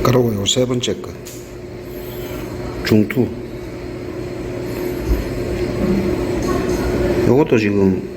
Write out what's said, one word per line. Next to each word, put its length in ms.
그리고 300
요 120
세 200
번째 360
거 80
중투, 420
요것도 300
지금 440